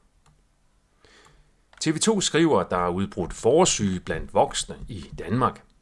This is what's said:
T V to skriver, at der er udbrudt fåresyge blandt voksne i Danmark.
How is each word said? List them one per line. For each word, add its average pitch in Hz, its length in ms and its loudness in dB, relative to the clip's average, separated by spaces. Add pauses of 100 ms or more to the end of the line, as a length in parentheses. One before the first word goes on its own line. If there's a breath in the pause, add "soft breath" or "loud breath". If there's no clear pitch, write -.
(1800 soft breath)
T - 60 -4
V 156 120 0
to 208 220 2
skriver, 151 380 4
at 87 120 -2
der 92 60 2
er 90 120 0
udbrudt 90 440 -4
fåresyge 110 680 2
blandt 80 340 -6
voksne - 420 0 (120)
i 98 180 -10 (140)
Danmark. 117 440 -2 (180)